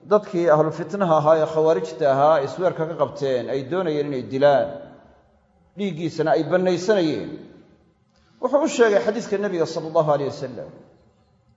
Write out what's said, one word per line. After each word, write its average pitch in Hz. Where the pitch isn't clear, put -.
dadkii 180
ahlu 151
fitnaha 170
ahaa 151
ee 156
khawaarijta 160
ahaa 143
ay 139
isweerka 170
ka 165
qabteen, 127
ay 139
doonayeen 151
inay 131
dilaan, 131
dhiiggiisana 160
ay 156
bannaysanayeen, 175
wuxuu 269
u 320
sheegay 214
xadiiska 214
nebiga 185
sallallahu 156
alayhi 139
wasallam. 120